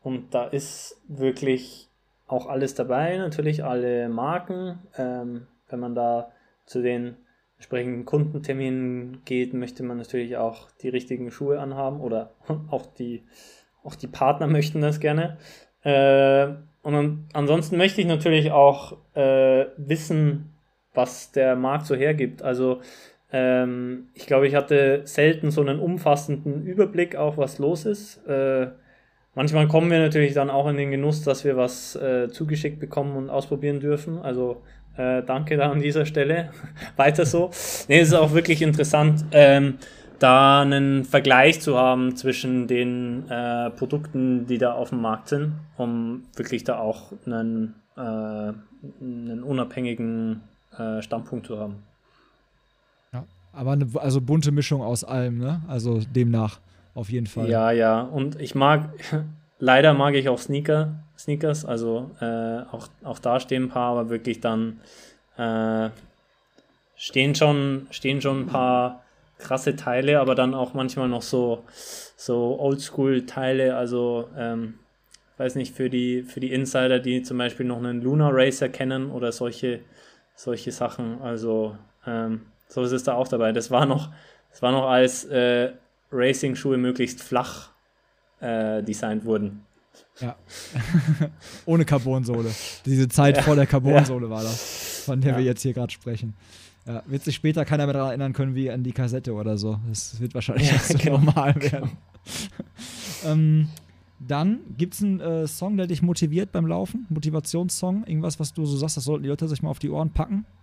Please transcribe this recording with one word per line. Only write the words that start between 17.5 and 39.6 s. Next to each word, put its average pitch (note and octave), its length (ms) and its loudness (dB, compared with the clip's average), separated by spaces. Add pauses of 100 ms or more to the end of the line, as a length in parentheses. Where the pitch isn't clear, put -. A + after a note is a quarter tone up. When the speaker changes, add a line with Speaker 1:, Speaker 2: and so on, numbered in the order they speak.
Speaker 1:
möchte F#3+ 240 4
ich F3 80 2
natürlich D#3 440 2
auch, C#3 460 4 (160)
äh, C3+ 520 4 (100)
wissen, D3+ 800 -2 (400)
was - 380 -2
der C3 260 4
Markt C#3 280 -2
so C#3 100 0
hergibt. C#3 480 0
Also, B2+ 380 0 (520)
ähm, B2+ 800 0
ich - 120 -18
glaub, C3+ 180 4
ich C#3 120 2
hatte C#3 500 4
selten D#3 460 2
so D#3 80 0
einen C#3+ 200 0
umfassenden D3+ 840 0
Überblick, F3+ 520 0
auch D3+ 200 -2
was C3+ 200 -2
los D#3 280 -2
ist. - 400 -8
Äh, C3+ 440 0 (680)
manchmal D3+ 320 2
kommen D#3+ 240 4
wir E3 80 6
natürlich D3+ 340 4
dann C#3 160 2
auch C#3 180 2
in C#3+ 100 0
den C#3 140 -2
Genuss, D3+ 320 -2
dass C#3 200 0
wir C#3 140 2
was, B2 400 -2
äh, B2+ 320 -2
zugeschickt D3+ 500 -4
bekommen C#3+ 380 -4
und C3+ 120 -6
ausprobieren C#3 520 -2
dürfen. D3 380 -2
Also, B2 440 -4 (320)
äh, B2+ 280 0
danke D3 340 -2
da C#3+ 140 4
an D3 100 0
dieser D3 240 0
Stelle. D3+ 460 0 (220)
<laughs> - 220 -14
Weiter D3+ 300 4
so. E3+ 260 0 (380)
Nee, D3 100 12
es E3 100 8
ist D3+ 40 6
auch D#3 200 6
wirklich E3 280 4
interessant, D3+ 680 4
ähm, C#3 460 10 (420)